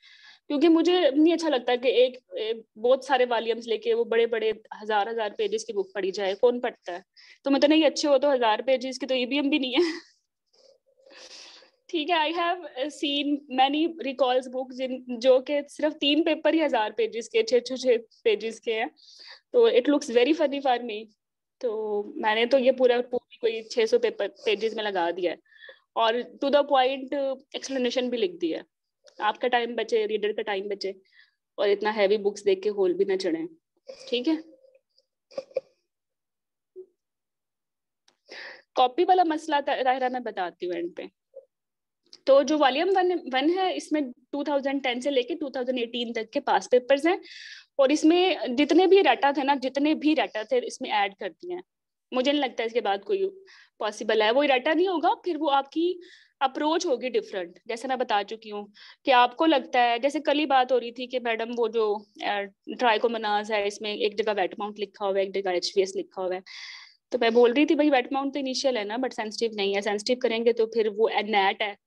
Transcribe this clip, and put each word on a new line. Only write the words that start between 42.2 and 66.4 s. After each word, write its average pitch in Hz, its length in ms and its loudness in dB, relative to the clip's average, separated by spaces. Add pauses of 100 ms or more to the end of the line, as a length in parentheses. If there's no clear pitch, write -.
तो 277 160 8
जो 294 160 0
volume 294 320 2
one, 359 220 2
वन 277 380 -2
है, 359 260 -2
इसमें 294 360 -4
टू - 320 -8
थाउजेंड 277 380 -2
टेन 247 180 -2
से 285 100 -4
लेके 262 240 -2
टू 285 160 -8
थाउजेंड 254 280 -4
एटीन 233 340 -6
तक 220 180 -8
के 285 100 -4
पास 196 300 0
papers 269 360 4
हैं, 370 140 0 (580)
और 269 140 4
इसमें 311 640 2
जितने 302 300 4
भी 381 140 8
rata 277 320 4
थे 285 100 -4
ना, 277 120 2
जितने 277 400 0
भी 302 200 0
rata 214 300 -4
थे 247 140 0
इसमें 233 320 -8
ऐड 202 240 0
कर 202 140 -8
दिए 175 260 -12
हैं। 180 80 -10 (500)
मुझे 254 200 2
नहीं 285 100 0
लगता 247 220 -4
इसके 233 160 -4
बाद 202 240 -2
कोई 190 220 0 (520)
possible 220 440 0
है, 214 80 4
वो 269 120 4
रटा 277 320 2
नहीं 359 140 2
होगा, 339 260 0
फिर 330 220 -6
वो 302 100 -4
आपकी 311 540 0 (420)
approach 302 440 0
होगी 254 240 -2
different। 196 480 -6 (100)
जैसे 240 200 -8
मैं 262 100 -2
बता 220 240 -2
चुकी 214 260 -14
हूँ 208 240 -12 (320)
कि 277 60 2
आपको 247 360 4
लगता 269 340 2
है, 240 180 2
जैसे 285 220 0
कल 285 180 0
ही 302 80 0
बात 262 260 2
हो 247 60 4
रही 233 140 -6
थी 247 140 -10
कि 254 120 -4
मैडम 233 340 -4
वो 233 160 0
जो, 214 380 -2 (180)
अ, 202 160 -2 (280)
trichomonas 214 840 0
है, 208 160 0
इसमें 208 280 -8
एक 202 220 -4
जगह 220 160 -2
वेट 185 260 -4
mount 208 200 -10
लिखा 202 280 -8
हुआ 196 120 -2
है, 196 40 2
एक 196 100 -6
जगह 196 180 -4
एचवीएस 185 460 0
लिखा 185 260 -8
हुआ 185 120 -4
है, 185 80 -8 (720)